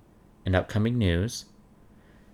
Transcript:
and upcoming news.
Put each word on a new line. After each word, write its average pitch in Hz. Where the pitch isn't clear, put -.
and 92
upcoming 110
news. 95